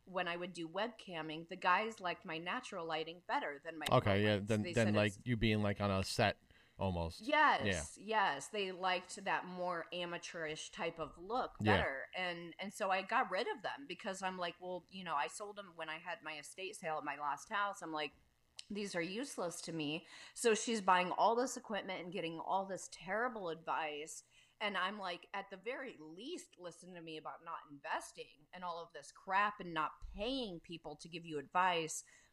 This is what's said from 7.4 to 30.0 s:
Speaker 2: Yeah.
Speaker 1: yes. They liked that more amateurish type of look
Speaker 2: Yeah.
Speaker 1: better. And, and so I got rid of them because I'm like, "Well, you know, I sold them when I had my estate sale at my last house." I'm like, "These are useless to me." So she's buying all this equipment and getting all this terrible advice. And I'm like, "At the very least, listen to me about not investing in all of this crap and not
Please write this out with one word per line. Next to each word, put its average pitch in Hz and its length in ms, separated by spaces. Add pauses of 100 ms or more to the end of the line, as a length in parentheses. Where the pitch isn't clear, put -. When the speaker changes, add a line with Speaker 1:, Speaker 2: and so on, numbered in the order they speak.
Speaker 2:
Yeah. 196 380
Speaker 1:
yes. 143 140
They 196 240
liked 185 500
that 175 220
more 180 480
amateurish 170 800
type 170 280
of 147 180
look 196 440
Speaker 2:
Yeah. 104 160
Speaker 1:
better. 135 400
And, 170 420
and 196 140
so 196 180
I 190 100
got 220 300
rid 202 160
of 320 140
them 135 260
because 185 340
I'm 185 160
like, 175 220
"Well, 180 320
you 190 140
know, 160 100
I 147 120
sold 202 280
them 196 220
when 160 120
I 160 100
had 175 220
my 156 160
estate 180 380
sale 160 220
at 143 80
my 143 100
last 147 340
house." 202 320
I'm 160 120
like, 151 180 (580)
"These 202 240
are 175 80
useless 190 600
to 175 100
me." 156 340 (280)
So 226 200
she's 220 280
buying 180 320
all - 200
this 247 220
equipment 196 480
and 180 80
getting 165 300
all 190 240
this 190 260
terrible 208 560
advice. 156 760 (360)
And 202 180
I'm 196 220
like, 175 340
"At 196 160
the 190 80
very 247 400
least, 185 640
listen 180 360
to 170 60
me 160 140
about 143 300
not 160 140 (120)
investing 160 800
in 180 100
all 170 180
of 165 100
this 143 220
crap 196 480
and 175 120
not 156 200 (200)